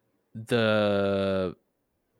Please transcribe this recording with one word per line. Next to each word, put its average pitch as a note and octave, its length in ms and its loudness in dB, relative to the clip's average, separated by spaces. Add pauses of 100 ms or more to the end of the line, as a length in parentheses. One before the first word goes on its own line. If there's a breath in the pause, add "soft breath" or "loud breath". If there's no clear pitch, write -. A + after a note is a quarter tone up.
(340)
the G2+ 1200 0 (640)